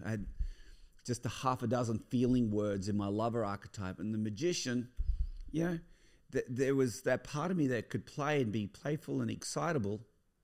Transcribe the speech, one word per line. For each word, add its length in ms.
I 80
had 140
just 200
a 40
half 320
a 60
dozen 320
feeling 400
words 400
in 80
my 100
lover 380
archetype. 540
And 140
the 40
magician, 720
you 120
know, 160
th-, 180
there 260
was 280
that 200
part 260
of 80
me 100
that 220
could 160
play 360
and 100
be 160
playful 540
and 100
excitable, 720